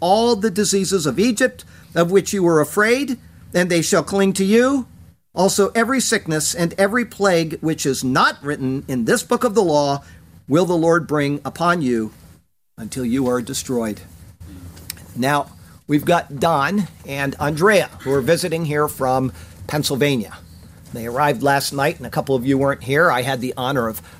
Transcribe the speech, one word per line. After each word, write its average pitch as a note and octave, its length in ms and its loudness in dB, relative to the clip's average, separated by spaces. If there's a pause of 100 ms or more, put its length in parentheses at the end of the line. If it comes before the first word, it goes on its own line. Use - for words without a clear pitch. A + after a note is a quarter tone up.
all A3 360 4
the G3+ 140 0
diseases F#3 540 0
of C3+ 140 -2
Egypt, B3+ 460 0 (300)
of E3+ 160 2
which F#3+ 220 2
you G3 100 0
were E3 180 4
afraid, A#3 580 0 (340)
and F3+ 180 2
they E3+ 120 2
shall E3 220 2
cling G3 300 2
to G3 100 0
you. B3 420 2 (480)
Also G3 400 2
every A#3 260 0
sickness D#3+ 540 -2
and E3+ 240 -2
every G#3+ 260 2
plague E3+ 560 0
which D#3 240 -2
is C3+ 180 -2
not C#3 400 0
written C#3 460 -4
in B2 160 -2
this G3+ 180 2
book A#3+ 220 -2
of A3 100 0
the A3 80 2
law C#3+ 400 0 (460)
will E3 160 4
the F3 120 0
Lord E3 300 2
bring C#3+ 380 -2
upon E3+ 380 0
you A2+ 300 -2 (680)
until A2+ 260 -10
you B2 220 0
are B2 160 0
destroyed. A2+ 580 -6 (1120)
Now, C#3 360 0 (360)
we've D3 180 0
got D3 360 0
Don E3 480 0 (180)
and C#3 320 -4
Andrea, D#3+ 500 2 (120)
who C3+ 120 -4
are C#3 80 2
visiting E3 440 0
here D3+ 240 0
from C3 440 -2 (340)
Pennsylvania. C#3+ 720 -2 (540)
They A#2 140 -10
arrived B2+ 360 0
last C#3 300 2
night, C#3+ 260 -2
and B2+ 80 -12
a A2 40 -12
couple C#3 240 -2
of B2 120 -2
you C3+ 100 2
weren't C#3 280 -2
here. D3 260 2
I B2+ 120 0
had C3 180 -4
the B2 160 -6
honor B2+ 320 -2
of F#2+ 120 -8 (200)